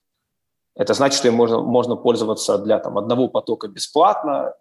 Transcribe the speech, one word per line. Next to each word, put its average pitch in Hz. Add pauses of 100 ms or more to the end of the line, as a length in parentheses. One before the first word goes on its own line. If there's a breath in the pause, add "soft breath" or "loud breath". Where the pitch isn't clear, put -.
(800)
Это 117
значит, 139
что -
им 117
можно, 113
можно 120
пользоваться 110
для, 104
там, 92
одного 120
потока 113
бесплатно, 143